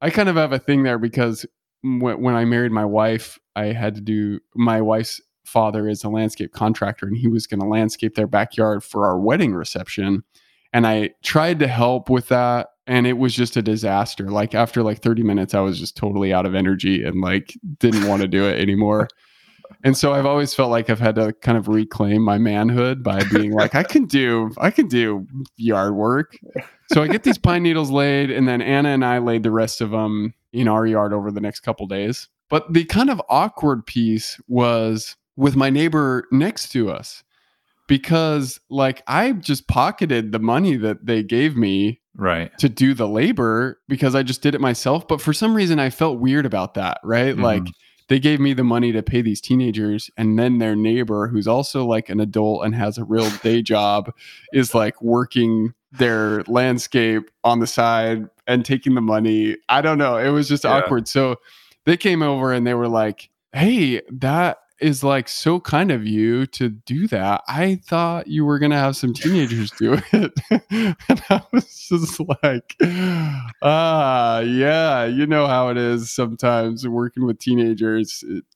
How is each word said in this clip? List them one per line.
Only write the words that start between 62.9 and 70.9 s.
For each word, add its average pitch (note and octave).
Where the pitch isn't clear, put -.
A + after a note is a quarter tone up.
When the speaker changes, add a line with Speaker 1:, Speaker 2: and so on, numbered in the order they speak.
Speaker 1:
"Hey, D#3
that C#3
is, C#3
like, C#3
so F3
kind F3
of A2+
you A2+
to B2+
do B2
that. G2+
I F3+
thought E3+
you D#3
were D3
gonna D3
have C3+
some B2
teenagers A#2+
do -
it." G3
<laughs> A3